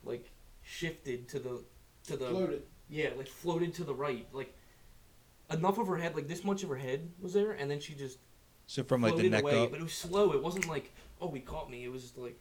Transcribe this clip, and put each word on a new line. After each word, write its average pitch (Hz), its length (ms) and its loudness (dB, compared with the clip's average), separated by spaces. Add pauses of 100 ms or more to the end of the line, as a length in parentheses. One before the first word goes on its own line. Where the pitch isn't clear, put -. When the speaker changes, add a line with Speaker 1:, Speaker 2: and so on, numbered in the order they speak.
Speaker 1:
like, 120 260 -8 (320)
shifted 139 680 -6
to 143 100 -4
the, 123 240 -8 (400)
to 147 120 -6
the 127 120 -2
Speaker 2:
Floated. 170 340 2 (260)
Speaker 1:
Yeah, 143 280 0
like, 135 100 -6
floated 170 480 0
to 175 100 -4
the 143 100 -2
right. 127 380 -2
Like, 131 220 -8 (960)
enough 180 280 2
of 220 100 2
her 180 80 0
head, 165 180 -2
like, 143 140 -4
this 170 160 -6
much 196 180 0
of 196 60 -4
her 135 80 -2
head 139 340 -4 (100)
was 185 120 -6
there, 208 200 4
and 139 180 -4
then 147 100 -2
she 151 140 -12
just 139 240 -10 (480)
Speaker 3:
So - 180 -4
from, 131 180 4
like, 110 100 6
the - 100 4
Speaker 1:
floated - 100 8
Speaker 3:
neck 107 100 6
Speaker 1:
away, 131 220 6
Speaker 3:
up? - 60 0
Speaker 1:
but 151 100 -6
it - 20 -4
was 165 100 -6
slow. 185 400 4
It 135 100 4
wasn't 175 260 0
like, 147 240 -4 (280)
"Oh, 170 120 -2
he 135 80 -6
caught 147 300 -8
me." 123 140 -10
It 123 60 -8
was 127 120 -10
just 123 140 -18
like 123 240 -12